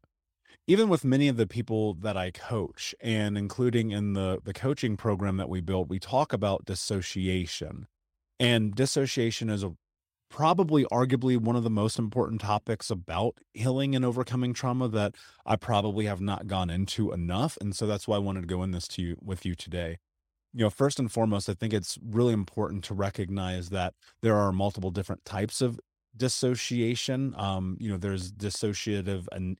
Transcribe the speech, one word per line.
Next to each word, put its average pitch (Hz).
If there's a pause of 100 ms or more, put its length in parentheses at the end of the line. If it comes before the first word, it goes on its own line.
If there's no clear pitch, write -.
(680)
Even 202
with 170
many 135
of 127
the 110
people 107
that 98
I 92
coach, -
and 107
including 113
in 101
the, 95
the 98
coaching 127
program 98
that 82
we 92
built, 90
we 95
talk 135
about 98
dissociation. 92 (520)
And 113
dissociation 120
is 104
a, 90 (560)
probably 156
arguably 127
one 117
of 120
the 113
most 107
important 110
topics 104
about 95 (160)
healing 135
and 127
overcoming 123
trauma 127
that 104 (300)
I -
probably 104
have 101
not 98
gone 92
into 95
enough. 90
And 98
so 113
that's 104
why 107
I 101
wanted 95
to 85
go 90
in 95
this 87
to -
you, 85
with 92
you 90
today. 85 (540)
You 120
know, 107
first 139
and 120
foremost, 107
I 104
think 110
it's 98
really 117
important 98
to -
recognize 92
that 92 (280)
there 110
are 101
multiple 95
different 92
types 104
of 120 (380)
dissociation. 123
Um, 95
you 110
know, 98
there's 95
dissociative 101
an-, 92